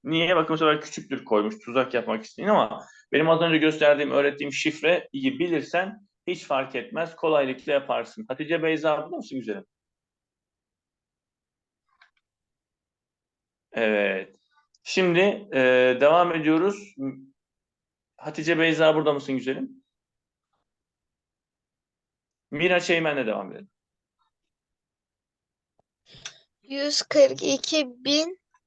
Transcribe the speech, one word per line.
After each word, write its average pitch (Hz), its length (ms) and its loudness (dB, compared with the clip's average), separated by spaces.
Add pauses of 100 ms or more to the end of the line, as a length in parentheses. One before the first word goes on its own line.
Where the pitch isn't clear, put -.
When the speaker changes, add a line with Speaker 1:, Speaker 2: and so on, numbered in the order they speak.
Speaker 1:
Niye? 165 320 0
Bakın 160 180 0
bu 156 40 -2
sefer 151 220 2
küçüktür - 440 -10
koymuş 107 300 0 (100)
tuzak 123 300 -2
yapmak 113 300 -4
isteyin - 240 -8
ama 147 360 0 (280)
benim 156 180 4
az 160 100 4
önce 165 180 2
gösterdiğim, 147 520 2
öğrettiğim 143 420 0
şifreyi 147 880 -2
bilirsen 170 640 -2 (260)
hiç 175 200 -6
fark 135 280 -2
etmez. 160 420 -8
Kolaylıkla 143 560 -2
yaparsın. 117 560 -4
Hatice 156 340 -4
Beyza 156 400 0
burada 330 140 -10
mısın 175 220 -12
güzelim? 107 260 -8 (4000)
Evet. 101 640 0 (460)
Şimdi, 180 380 2 (320)
e, 131 80 0 (400)
devam 170 340 4
ediyoruz. 160 600 0 (1200)
Hatice 156 420 -4
Beyza 160 360 4
burada 151 180 2
mısın 139 220 -4
güzelim? 131 500 -6 (2750)
Miraç 175 400 0
Eymen'le 151 360 0
devam 104 260 -6
edelim. - 160 -18 (3000)
Speaker 2:
Yüz 277 400 -4
kırk 269 400 4
iki 277 440 0 (180)
bin 311 360 -2 (260)